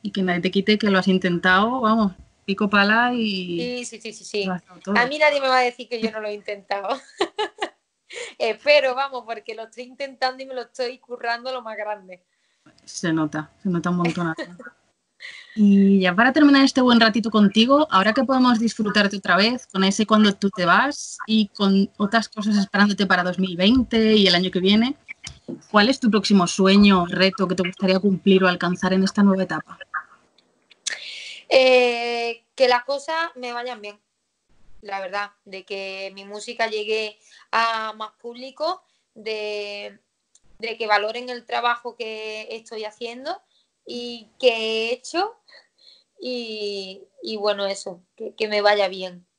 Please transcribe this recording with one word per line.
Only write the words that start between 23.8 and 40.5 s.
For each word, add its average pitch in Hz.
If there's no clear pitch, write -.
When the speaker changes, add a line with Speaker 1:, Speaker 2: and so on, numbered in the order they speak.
Speaker 1:
y 196
el 175
año 180
que 180
viene, 220
¿cuál 208
es 269
tu 233
próximo 196
sueño 196
o -
reto 185
que 185
te 185
gustaría 190
cumplir 190
o -
alcanzar 180
en 190
esta 196
nueva 190
etapa? -
Speaker 2:
Eh, 240
que 262
las 247
cosas 320
me 247
vayan 240
bien, 208
la 196
verdad, 202
de 190
que 196
mi 196
música 226
llegue 214
a 220
más 214
público, 262
de, 208